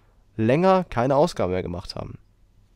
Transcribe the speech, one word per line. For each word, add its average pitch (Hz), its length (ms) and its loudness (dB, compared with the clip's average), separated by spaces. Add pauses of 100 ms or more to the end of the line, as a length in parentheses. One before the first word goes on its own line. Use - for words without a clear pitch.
(360)
länger 170 540 4
keine 135 260 0
Ausgabe 127 380 0
mehr 92 100 -2
gemacht 87 320 -10
haben. - 220 -12 (580)